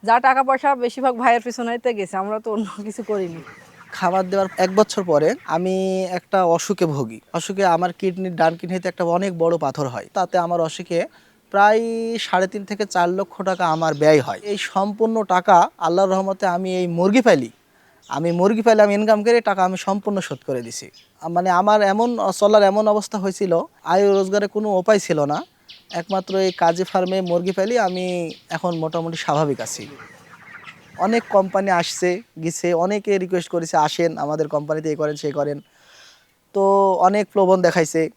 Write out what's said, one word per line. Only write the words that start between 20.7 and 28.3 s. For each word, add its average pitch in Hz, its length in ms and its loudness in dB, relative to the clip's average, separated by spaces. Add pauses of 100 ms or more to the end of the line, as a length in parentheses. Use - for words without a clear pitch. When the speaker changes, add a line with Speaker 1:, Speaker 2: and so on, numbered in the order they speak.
Speaker 2:
আ, 165 80 -10
মানে, 175 220 0
আমার 208 320 4
এমন, 220 360 0
আ, 196 140 0
চলার 208 300 6
এমন 208 260 2
অবস্থা 208 300 -2
হয়েছিল, 180 420 0 (240)
আয় 196 280 4
রোজগারে 196 340 2
কোনো 208 320 -2
উপায় 202 200 4
ছিল 151 260 -2
না। 147 180 -4 (500)
একমাত্র 190 460 -4
এই 190 140 0
কাজী 170 320 0
ফার্মে 185 360 -2
মুরগি 180 320 -2
পালি 208 260 -2
আমি 180 520 -4 (200)